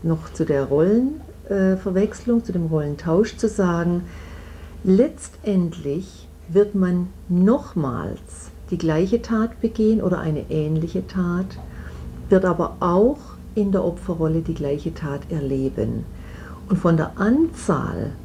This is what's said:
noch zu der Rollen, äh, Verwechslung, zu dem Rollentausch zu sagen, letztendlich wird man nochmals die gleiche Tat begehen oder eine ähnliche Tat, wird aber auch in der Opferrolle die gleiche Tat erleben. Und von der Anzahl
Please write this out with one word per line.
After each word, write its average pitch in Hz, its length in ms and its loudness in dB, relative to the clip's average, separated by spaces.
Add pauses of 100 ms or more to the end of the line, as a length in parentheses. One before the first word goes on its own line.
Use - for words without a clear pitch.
noch 160 300 -2
zu 165 120 -2
der 139 200 2
Rollen, 208 560 2 (280)
äh, 190 280 2
Verwechslung, 208 680 0
zu 185 80 -6
dem 175 140 0
Rollentausch 160 720 2
zu 220 120 0
sagen, 175 540 2 (800)
letztendlich 185 1500 0 (200)
wird 202 260 4
man 180 340 2 (200)
nochmals 175 1200 0 (200)
die 170 80 -2
gleiche 180 440 2
Tat 226 380 0
begehen 220 420 2
oder 180 160 2
eine 156 320 -2
ähnliche 156 560 -2
Tat, 180 400 -2 (840)
wird 185 140 6
aber 170 360 0
auch 202 380 4 (360)
in 202 160 2
der 190 140 2
Opferrolle 165 560 0
die 160 140 -4
gleiche 147 380 -4
Tat 143 280 -6 (100)
erleben. 135 720 -2 (640)
Und 202 80 2
von 165 200 4
der 156 200 0
Anzahl 180 960 0 (140)